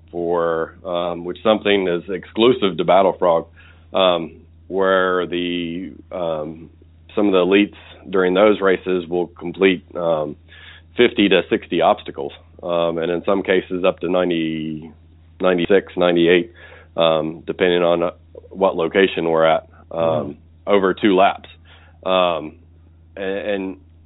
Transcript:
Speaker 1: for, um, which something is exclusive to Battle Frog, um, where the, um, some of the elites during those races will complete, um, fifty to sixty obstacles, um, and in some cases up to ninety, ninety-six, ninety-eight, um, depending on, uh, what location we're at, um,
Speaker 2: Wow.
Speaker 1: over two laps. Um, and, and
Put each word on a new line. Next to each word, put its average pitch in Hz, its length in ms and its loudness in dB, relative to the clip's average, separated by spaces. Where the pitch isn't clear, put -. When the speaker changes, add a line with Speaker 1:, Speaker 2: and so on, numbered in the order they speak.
Speaker 1:
for, 85 640 -2
um, 87 400 -6
which 87 200 -10
something 101 420 2
is 87 240 -2
exclusive 101 680 0
to 87 60 -4
Battle 90 280 4
Frog, 82 340 0
um, 87 480 0
where 92 600 0
the, 87 640 -6
um, 80 560 -8
some 104 140 0
of 98 40 2
the 95 60 2
elites 95 720 0
during 92 240 0
those 101 260 4
races 92 480 0
will 87 200 -4
complete, 87 540 0
um, 78 400 -4
fifty 113 340 4
to 90 200 4
sixty 92 320 -2
obstacles, 80 520 -2
um, 85 360 -2
and 82 120 -4
in 85 140 -4
some 98 180 0
cases 92 420 -2
up 92 160 0
to 87 100 -4
ninety, 80 840 -4
ninety-six, 92 560 0
ninety-eight, 87 560 2
um, 80 500 0
depending 87 360 0
on, 85 200 2
uh, 87 80 -2
what 95 260 0
location 87 540 0
we're 80 140 2
at, 80 240 2
um, 82 100 -6
Speaker 2:
Wow. 76 340 -2
Speaker 1:
over 95 260 2
two 101 220 0
laps. 90 340 2
Um, 87 540 -2
and, 98 320 -6
and 95 320 -6